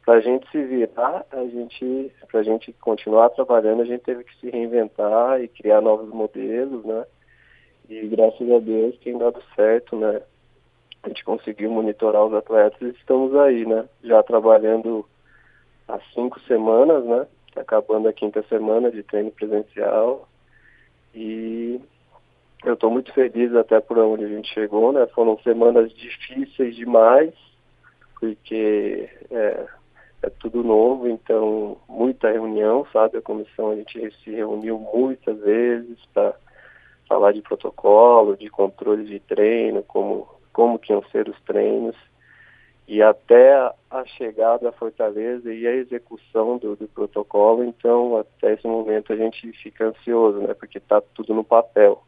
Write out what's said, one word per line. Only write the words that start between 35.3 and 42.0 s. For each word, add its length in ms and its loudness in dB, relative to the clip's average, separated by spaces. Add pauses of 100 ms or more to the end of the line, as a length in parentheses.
vezes 600 -2 (140)
pra 220 0 (760)
falar 240 4
de 80 -6
protocolo, 960 4
de 140 -18
controle 540 -2
de 140 -14
treino, 640 -2
como, 460 -6 (240)
como 260 2
que 140 -6
iam 180 0
ser 160 -4
os 140 -16
treinos, 560 -4 (880)